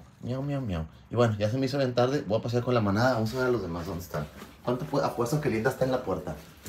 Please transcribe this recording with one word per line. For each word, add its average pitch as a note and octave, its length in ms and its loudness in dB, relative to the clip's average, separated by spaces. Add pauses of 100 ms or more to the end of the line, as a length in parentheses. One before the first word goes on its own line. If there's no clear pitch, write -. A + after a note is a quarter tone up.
(220)
Miau, B2+ 200 -4
miau, C#3+ 180 -2
miau. F2+ 240 -2 (260)
Y - 40 -6
bueno, A2+ 240 4
ya G#2 120 2
se B2 60 -2
me C3+ 80 2
hizo C3+ 140 -2
bien B2+ 160 0
tarde. B2+ 320 2
Voy A2 140 2
a - 20 -4
pasar A#2+ 200 0
con C#3 120 0
la A#2 80 4
manada. A2 320 4
Vamos A2 180 0
a B2+ 60 -4
ver B2+ 80 2
a B2 40 4
los A2+ 120 2
demás E2+ 240 -6
dónde E2+ 180 -6
están. D2+ 220 -6 (380)
¿Cuánto B2 200 -2
puede? - 220 0
Apuesto C3+ 340 0
que - 80 -2
Linda A2 220 2
está - 160 0
en C3 60 0
la B2+ 120 0
puerta. - 320 -4 (320)